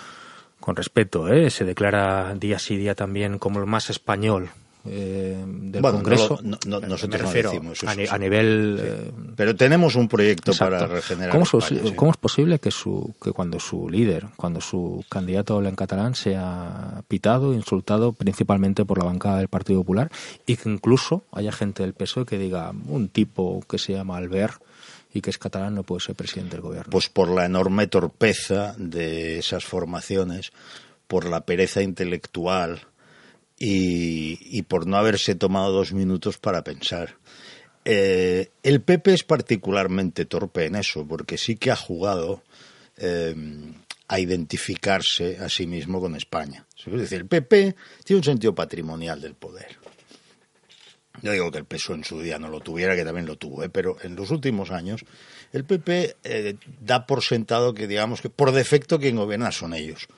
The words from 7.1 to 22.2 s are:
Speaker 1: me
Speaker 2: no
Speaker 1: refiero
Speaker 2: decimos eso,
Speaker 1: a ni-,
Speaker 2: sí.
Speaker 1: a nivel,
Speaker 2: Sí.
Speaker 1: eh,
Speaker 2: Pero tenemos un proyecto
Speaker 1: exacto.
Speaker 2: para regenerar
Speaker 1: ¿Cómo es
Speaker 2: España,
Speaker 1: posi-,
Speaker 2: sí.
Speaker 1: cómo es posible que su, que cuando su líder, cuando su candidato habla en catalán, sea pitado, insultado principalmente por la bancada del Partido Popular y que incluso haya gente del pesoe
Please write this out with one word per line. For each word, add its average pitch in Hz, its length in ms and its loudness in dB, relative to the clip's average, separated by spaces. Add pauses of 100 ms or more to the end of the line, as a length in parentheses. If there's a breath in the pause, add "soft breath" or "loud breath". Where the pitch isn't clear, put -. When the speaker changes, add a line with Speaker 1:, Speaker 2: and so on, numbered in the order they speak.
Speaker 1:
me 107 80 -2
Speaker 2:
no 104 60 -2
Speaker 1:
refiero 95 260 2
Speaker 2:
decimos 82 320 -6
eso, - 80 -4
Speaker 1:
a 104 40 -2
ni-, 101 120 -2
Speaker 2:
sí. 98 80 -2
Speaker 1:
a - 40 0
nivel, 107 600 2
Speaker 2:
Sí. 107 80 -4
Speaker 1:
eh, 107 260 -6 (240)
Speaker 2:
Pero 107 200 2
tenemos 147 400 6
un 120 120 6
proyecto 104 440 6
Speaker 1:
exacto. 92 240 2
Speaker 2:
para 87 100 2
regenerar 87 460 -2
Speaker 1:
¿Cómo 165 100 8
es 175 100 2
Speaker 2:
España, 117 300 4
Speaker 1:
posi-, 110 80 2
Speaker 2:
sí. 92 60 -4
Speaker 1:
cómo 143 160 6
es - 40 0
posible 156 420 2
que - 120 -2
su, 98 500 -4
que - 120 -2
cuando 85 280 -4
su 87 300 -6
líder, 101 360 2 (100)
cuando 82 260 -4
su 90 480 -4
candidato 98 460 0
habla 98 120 2
en 95 80 -4
catalán, 101 380 -2
sea 90 920 -4
pitado, 123 440 4
insultado 107 600 2
principalmente 98 720 2
por 95 140 0
la 87 60 2
bancada 92 340 0
del 95 100 0
Partido 95 320 2
Popular 95 300 2 (360 loud breath)
y 120 100 2
que - 140 -4
incluso 123 640 2
haya 104 200 -4
gente 101 300 -2
del 92 100 -2
pesoe 120 320 -4